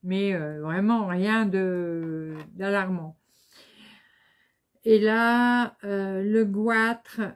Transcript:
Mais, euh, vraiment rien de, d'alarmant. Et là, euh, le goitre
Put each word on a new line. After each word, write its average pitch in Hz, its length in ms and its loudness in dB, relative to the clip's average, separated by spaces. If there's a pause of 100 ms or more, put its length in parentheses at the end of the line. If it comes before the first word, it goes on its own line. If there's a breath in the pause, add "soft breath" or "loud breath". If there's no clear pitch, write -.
Mais, 196 300 0
euh, 151 280 -6
vraiment 196 460 0
rien 208 380 0
de, 170 880 -4 (180)
d'alarmant. 185 640 -4 (1700 soft breath)
Et 220 160 6
là, 233 840 2
euh, 196 400 -4
le 214 220 4
goitre 220 760 0 (140)